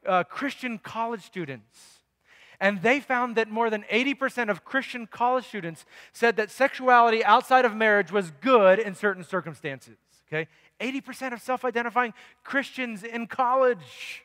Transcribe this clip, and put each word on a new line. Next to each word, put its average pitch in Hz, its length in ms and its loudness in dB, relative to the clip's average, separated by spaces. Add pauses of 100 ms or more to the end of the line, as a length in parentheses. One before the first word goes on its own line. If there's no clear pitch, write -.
uh, 185 200 2
Christian 247 560 -8
college 226 420 -8
students, - 760 -14 (600)
and 196 220 0
they 240 180 2
found 247 360 -4
that 220 160 -2
more 226 180 -2
than 208 220 -6
eighty 254 240 0
percent 240 340 -4
of 180 160 -4
Christian 254 400 -6
college 247 400 -2
students 170 400 -12 (260)
said 233 260 0
that 214 120 -4
sexuality 240 760 4
outside 247 420 4
of 214 100 0
marriage 208 360 2
was 185 200 -2 (100)
good 202 380 6
in 208 160 -6
certain 190 280 -2
circumstances, 147 760 -10 (300)
okay? 156 200 -6 (340)
Eighty 262 200 -6
percent 262 320 -10
of 220 80 -12
self-identifying 240 720 -2 (300)
Christians 247 600 -6
in 233 240 -8
college. 247 960 -2